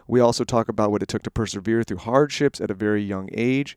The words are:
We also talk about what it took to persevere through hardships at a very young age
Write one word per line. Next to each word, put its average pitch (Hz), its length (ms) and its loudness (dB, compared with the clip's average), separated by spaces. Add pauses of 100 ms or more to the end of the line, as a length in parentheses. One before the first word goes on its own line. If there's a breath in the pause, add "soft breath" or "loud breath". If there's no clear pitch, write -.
We 120 120 2
also 120 240 4
talk 113 260 0
about 107 220 0
what 104 100 0
it 101 80 -4
took 107 140 -4
to - 80 -8
persevere 110 500 -2
through 101 160 -6
hardships 139 640 2
at 101 80 -2
a 101 60 -6
very 104 260 0
young 95 320 -6
age 131 440 -2